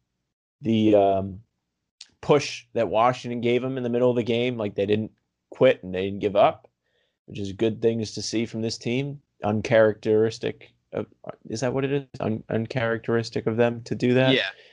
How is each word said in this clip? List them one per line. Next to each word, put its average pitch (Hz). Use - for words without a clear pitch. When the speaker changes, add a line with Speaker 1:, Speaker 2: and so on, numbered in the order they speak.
Speaker 1:
the, 110
um, 98
push -
that 113
Washington 120
gave 117
them 131
in 127
the 120
middle 123
of 120
the 120
game. 120
Like, 104
they 101
didn't 107
quit -
and 92
they 92
didn't 98
give 98
up, 139
which 104
is 98
good 110
things 113
to 107
see 113
from 110
this 113
team. 139
Uncharacteristic 110
of, -
is 110
that 127
what 135
it 135
is? 139
Un-, 110
uncharacteristic 113
of 113
them 120
to 113
do 123
that? 131
Speaker 2:
Yeah. 101